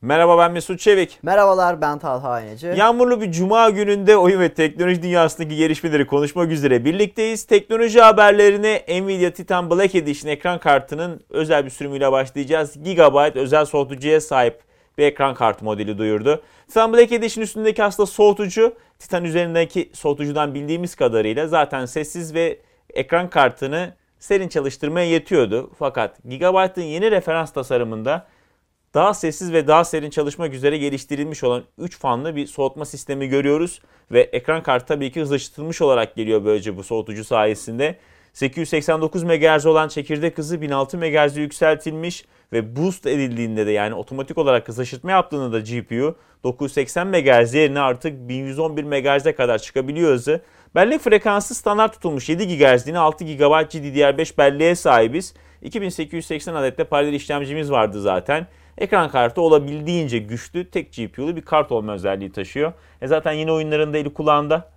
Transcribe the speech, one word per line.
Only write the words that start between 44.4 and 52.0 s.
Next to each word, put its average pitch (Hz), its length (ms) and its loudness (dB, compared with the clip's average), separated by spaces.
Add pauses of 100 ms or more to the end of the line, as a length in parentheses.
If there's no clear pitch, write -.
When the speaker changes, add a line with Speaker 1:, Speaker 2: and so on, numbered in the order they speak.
Speaker 1:
hızlaştırma 123 440 -8
yaptığında 143 420 0
da 113 60 0
G 113 240 -8
P 117 200 -4
U 160 120 -2 (280)
dokuz 127 220 -4
yüz 135 80 -8
seksen 170 340 -4
megahertz 131 460 4
yerine 143 260 2
artık 131 500 -4
bin 131 160 -8
yüz 135 140 -10
on 156 180 -4
bir 151 60 -6
megahertz'e 143 520 0
kadar 120 240 0
çıkabiliyor 147 520 -2
hızı. 139 300 0 (340)
Bellek 233 260 2
frekansı 208 540 0
standart 214 380 0
tutulmuş 147 360 -6